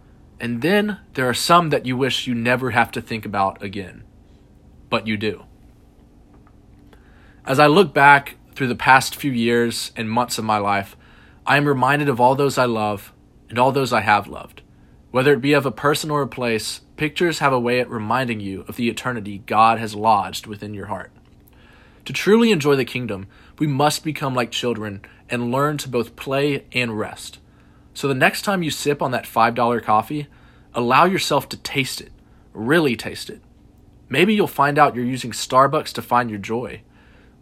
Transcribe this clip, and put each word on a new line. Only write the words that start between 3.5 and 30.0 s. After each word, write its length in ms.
again. 400
But 160
you 100
do." 280
As 140
I 80
look 260
back 420
through 140
the 60
past 400
few 160
years 680
and 140
months 260
of 80
my 140
life, 380
I 100
am 120
reminded 400
of 120
all 140
those 240
I 80
love 480
and 100
all 120
those 220
I 80
have 260
loved. 360
Whether 200
it 80
be 140
of 100
a 60
person 400
or 100
a 80
place, 540
pictures 420
have 140
a 80
way 200
at 80
reminding 520
you 280
of 80
the 140
eternity 560
God 320
has 160
lodged 520
within 280
your 120
heart. 240
To 80
truly 380
enjoy 260
the 80
kingdom, 420
we 80
must 380
become 300
like 160
children 500
and 200
learn 280
to 100
both 280
play 560
and 260
rest. 400
So 140
the 60
next 280
time 200
you 80
sip 300
on 120
that 140
five 280
dollar 260
coffee, 460